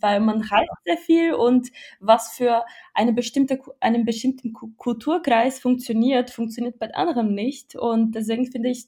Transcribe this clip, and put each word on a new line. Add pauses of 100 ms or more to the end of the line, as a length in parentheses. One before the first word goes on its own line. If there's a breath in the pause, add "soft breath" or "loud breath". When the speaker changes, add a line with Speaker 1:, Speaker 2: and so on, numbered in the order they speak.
Speaker 1:
weil
man
reist
Speaker 2:
Ja. (100)
Speaker 1:
sehr
viel
und (300 loud breath)
was
für (300 loud breath)
eine
bestimmte
Ku-,
einen
bestimmten
Ku-,
Kulturkreis
funktioniert,
funktioniert
bei
anderen
nicht
und
deswegen
finde
ich